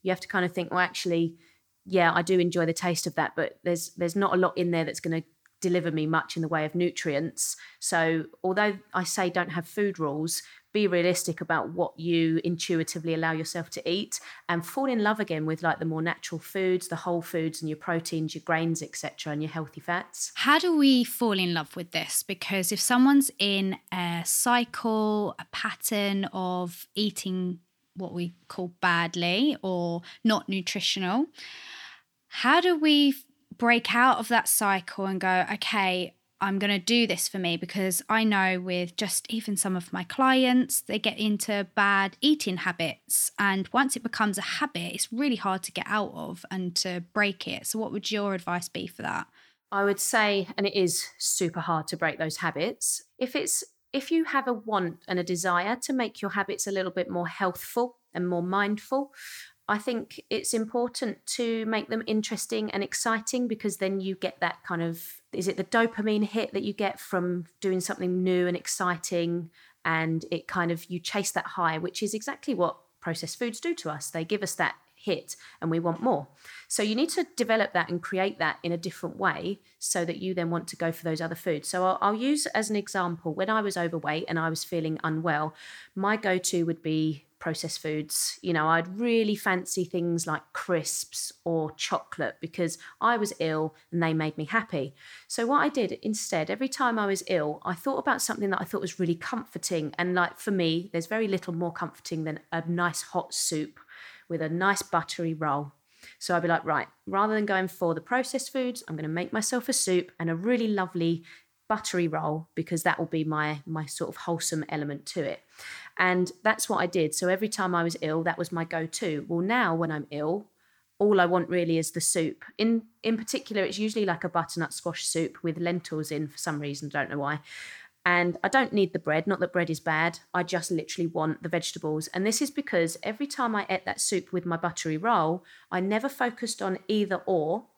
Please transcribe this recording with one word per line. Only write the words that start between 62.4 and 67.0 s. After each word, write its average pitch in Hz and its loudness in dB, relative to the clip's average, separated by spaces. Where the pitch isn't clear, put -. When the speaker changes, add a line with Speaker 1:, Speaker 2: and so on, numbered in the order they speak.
Speaker 1:
and 202 -2
exciting, 226 -2
because 214 -2
then 196 0
you 190 -2
get - -4
that - -2
kind 170 -2
of, 165 -4
is 185 0
it - 0
the 196 -2
dopamine 220 2
hit 214 -2
that 196 -2
you 208 -2
get 196 -2